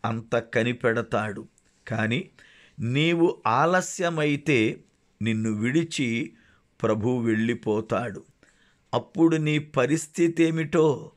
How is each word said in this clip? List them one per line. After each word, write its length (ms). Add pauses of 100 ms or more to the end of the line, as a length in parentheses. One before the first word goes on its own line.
అంత 300
కనిపెడతాడు. 1120 (400)
కాని 420 (500)
నీవు 680
ఆలస్యమైతే 1300 (420)
నిన్ను 300
విడిచి 800 (480)
ప్రభువు 400
వెళ్ళిపోతాడు. 1000 (680)
అప్పుడు 440
నీ 220
పరిస్థితి 840
ఏమిటో 720